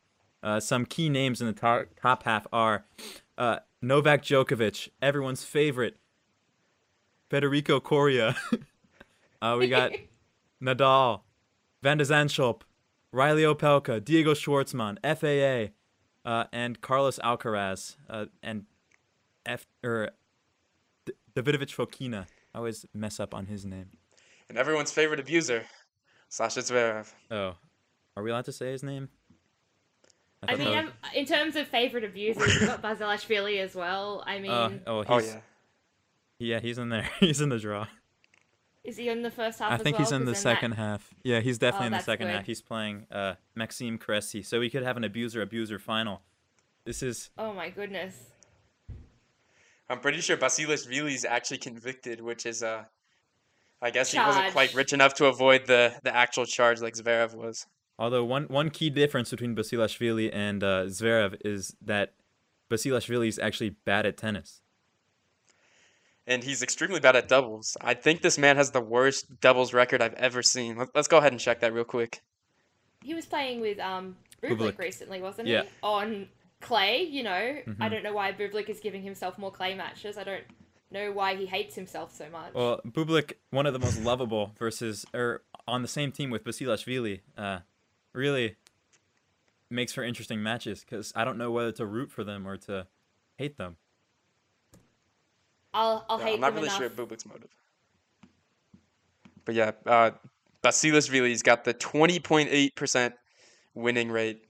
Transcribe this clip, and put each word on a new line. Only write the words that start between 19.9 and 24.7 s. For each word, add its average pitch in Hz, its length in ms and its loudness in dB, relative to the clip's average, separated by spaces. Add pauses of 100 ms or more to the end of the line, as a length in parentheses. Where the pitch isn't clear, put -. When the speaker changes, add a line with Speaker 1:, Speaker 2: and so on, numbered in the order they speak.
Speaker 1:
D-, - 80 -12 (240)
Davidovich 139 360 -2
Fokina. 120 520 -6 (280)
I - 40 -12
always 117 360 -8
mess 107 280 -8
up 98 120 -8
on 98 120 -10
his 98 200 -12
name. 95 260 -12 (580)
Speaker 3:
And 110 80 -6
everyone's 143 340 0